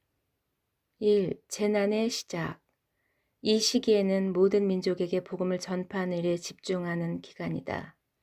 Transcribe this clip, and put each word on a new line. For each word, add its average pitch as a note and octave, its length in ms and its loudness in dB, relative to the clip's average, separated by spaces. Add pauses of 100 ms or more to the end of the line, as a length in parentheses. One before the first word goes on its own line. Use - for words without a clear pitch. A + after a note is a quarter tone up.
(1000)
일, G#3 500 2
재난의 G#3 600 0
시작. E3 520 -6 (840)
이 G#3+ 140 4
시기에는 G3 760 2
모든 G3 340 4
민족에게 F3+ 560 0
복음을 F3+ 340 -4
전파하는 F3+ 580 -4
일에 F3 220 0
집중하는 F3 840 -6
기간이다. - 760 -8 (260)